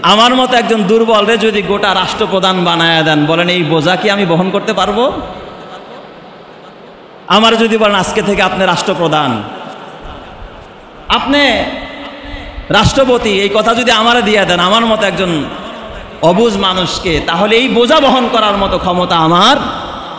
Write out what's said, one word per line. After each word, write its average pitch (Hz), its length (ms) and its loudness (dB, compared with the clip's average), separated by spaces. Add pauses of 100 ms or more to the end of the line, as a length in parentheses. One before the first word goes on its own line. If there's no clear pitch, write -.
আমার 226 320 4
মতো 254 220 2
একজন 220 260 2
দুর্বল 220 420 2
রে 226 120 2
যদি 208 240 0
গোটা 196 320 0
রাষ্ট্রপ্রধান 185 720 0
বানায়া 165 380 2
দেন, 156 240 2
বলেন, 165 240 0
"এই 175 140 0
বোঝা 160 320 0
কি 208 140 0
আমি 202 160 0
বহন 175 240 0
করতে 202 240 -2
পারবো?" 208 380 0 (2250)
আমার 220 300 4
যদি 220 200 2
বলেন, 208 180 2
"আজকে 196 260 -2
থেকে 202 200 0
আপনি 190 240 0
রাষ্ট্রপ্রধান।" 156 760 0 (1600)
আপনি 254 560 0 (1040)
রাষ্ট্রপতি, 240 600 2
এই 202 240 0
কথা 214 200 2
যদি 240 180 0
আমারে 233 300 2
দিয়া 202 240 2
দেন, 175 140 0
আমার 208 260 2
মতো 214 200 0
একজন 170 380 -2 (800)
অবুঝ 196 360 4
মানুষকে, 185 680 -2
তাহলে 196 300 2
এই 254 120 4
বোঝা 240 320 4
বহন 254 320 2
করার 208 260 2
মতো 190 200 0
ক্ষমতা 180 380 0
আমার 170 420 4 (600)